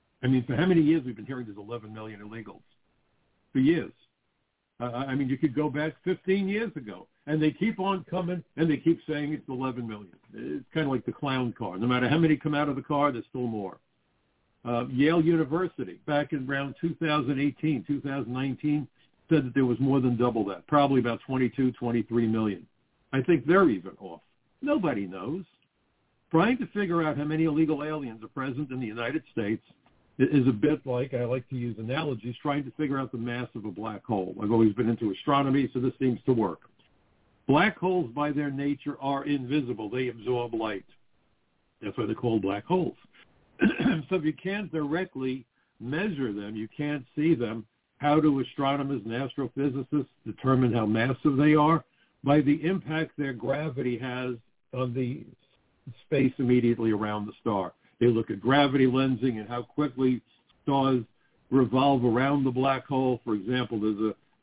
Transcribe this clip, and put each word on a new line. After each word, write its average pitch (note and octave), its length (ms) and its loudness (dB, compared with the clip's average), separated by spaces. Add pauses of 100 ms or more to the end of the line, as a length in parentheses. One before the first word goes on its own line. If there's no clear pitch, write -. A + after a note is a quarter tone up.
(240)
I B2+ 40 0
mean, B2+ 180 2
for B2+ 100 -4
how E3 100 2
many F3+ 160 6
years D3+ 240 4
we've B2 100 -8
been G#2+ 100 -14
hearing B2+ 200 -10
there's G#2 120 -14
eleven G#2+ 360 -12
million A2 280 -14
illegals? G#2+ 400 -16 (920)
For C3+ 60 4
years. D3 340 4 (840)
Uh, A#2+ 320 -4
I C3 40 -2
mean, C#3 140 -2
you C3 80 -2
could C3 180 0
go D3+ 140 0
back D3+ 340 -4
fifteen F#3+ 440 0
years G#3+ 280 -4
ago, G#2 320 -14 (200)
and D#3 140 0
they D3+ 100 4
keep G3 280 -2
on F#3+ 300 -2
coming, F3 340 -4 (140)
and D#3+ 120 2
they C#3+ 80 2
keep E3 300 2
saying D3 260 -4
it's - 140 -10
eleven B2+ 400 -6
million. G#2 300 -12 (160)
It's C3+ 400 -10
kinda D3+ 160 0
like B2+ 160 -2
the - 80 -6
clown C3 400 -2
car. F#2 240 -8
No A2+ 100 -2
matter B2+ 220 2
how D3 80 4
many D#3+ 180 6
come D3+ 180 -4
out D3 140 0
of C#3 80 -4
the C3 60 -6
car, C#3+ 300 0
there's A#2 180 -8
still B2 180 -6
more. G#2 300 -6 (880)
Uh, A#2+ 260 -2
Yale D#3 320 4
University, D#3+ 840 0
back D3 260 0
in C3 160 -6
around C#3 320 -4
two E3 140 -2
thousand D3 440 -2
eighteen, C#3+ 480 -2
two C#3+ 140 -2
thousand C#3 320 -6
nineteen, C#3 540 -2 (420)
said D3+ 160 4
that B2 80 -6
there C3+ 120 4
was A#2+ 140 0
more C3+ 220 4
than B2 160 2
double A2+ 260 2
that, G2 240 -6
probably C#3 320 4
about A#2 260 -2
twenty-two, B2+ 480 0
twenty-three A#2 540 0
million. G#2+ 380 0 (480)
I C3 80 0
think D3 240 2
they're F3+ 240 6
even F#2+ 320 -4
off. F2 200 -16 (400)
Nobody F3 440 0
knows. G2 400 -8 (840)
Trying G#3+ 260 4
to A3 100 -4
figure E3+ 340 0
out D3+ 140 0
how C#3+ 80 -4
many D#3 220 0
illegal D3+ 380 2
aliens C#3 400 -6
are G#2+ 40 -16
present C3+ 440 -6
in B2+ 80 -6
the B2 80 -6
United A#2 440 -4
States A2 300 -2 (580)
i-, C3 40 6
is C3+ 240 4
a C3 40 4
bit C#3+ 340 0
like, C3 280 -4
I B2 100 -2
like B2 260 -4
to C3+ 60 -8
use A#2+ 220 -6
analogies, A#2+ 640 -6
trying C#3+ 240 -2
to C3 60 -12
figure C#3 280 -4
out C3+ 120 -6
the B2+ 60 -8
mass A#2+ 380 -6
of G#2+ 100 -10
a G#2 60 -6
black G#2 320 -10
hole. F#2 380 -4
I've G#2 100 0
always A2+ 220 6
been A2 160 2
into A2+ 220 0
astronomy, C#3 600 2
so B2+ 80 -4
this B2+ 200 -2
seems B2+ 260 2
to C3 80 4
work. G2+ 280 0 (840)
Black E3+ 300 4
holes, F3+ 360 0
by D3 180 -2
their C#3+ 180 -2
nature, C#3+ 500 -4
are C#3 260 -2
invisible. B2+ 640 -2
They B2+ 180 -2
absorb A#2 480 -4
light. A2 300 -4 (960)
That's G#2 160 -8
why A2+ 100 -2
they're A2 80 -2
called A2+ 260 0
black G2 240 -2
holes. F3 320 -2 (640)
<clears throat> - 40 4 (440)
So F#3 80 0
if D3+ 80 -2
you D3+ 80 0
can't F#3+ 380 -6
directly C#3+ 720 -4 (340)
measure C#3 540 -4
them, G#2 220 -8
you A2 200 -6
can't D3 300 -4 (100)
see D#3 180 4
them, A#2 320 -2 (320)
how D3 220 4
do D3 220 4
astronomers C#3 640 -2
and A2+ 80 -6
astrophysicists C3+ 920 -2 (180)
determine B2+ 480 2
how A2+ 120 2
massive B2+ 520 2
they D3+ 180 8
are? D#3 300 4 (380)
By C#3+ 180 6
the C#3+ 240 2
impact D#3+ 520 -2
their C#3 160 -4
gravity B2+ 680 -4
has B2+ 360 -6 (380)
on B2 200 -4
the B2+ 300 -4 (800)
space C3 340 2
immediately A#2 520 4
around G#2 340 -2
the A2 140 -10
star. G2 340 -2 (260)
They A#2+ 80 6
look A2+ 220 2
at G2+ 120 -6
gravity C3+ 440 4
lensing B2+ 540 0
and G#2+ 80 -12
how A#2+ 160 -8
quickly B2+ 580 -2 (420)
stars C3+ 400 2 (480)
revolve C3 520 4
around C3+ 400 2
the C3 80 0
black C3 340 0
hole. B2+ 380 0
For A2+ 120 -2
example, A2+ 440 -2
there's G#2 200 -2
a G#2+ 160 0 (280)